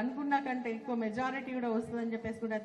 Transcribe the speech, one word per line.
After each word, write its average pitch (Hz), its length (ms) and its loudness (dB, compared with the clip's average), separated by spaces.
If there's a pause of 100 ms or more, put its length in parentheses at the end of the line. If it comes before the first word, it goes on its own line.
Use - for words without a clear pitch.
అనుకున్న 277 340 2 (100)
కంటే 247 320 0
ఎక్కువ 240 260 -2
మెజారిటీ 254 540 0
కూడా 240 200 2
వస్తుందని 226 360 0
చెప్పేసి 220 300 -4
కూడా 220 220 2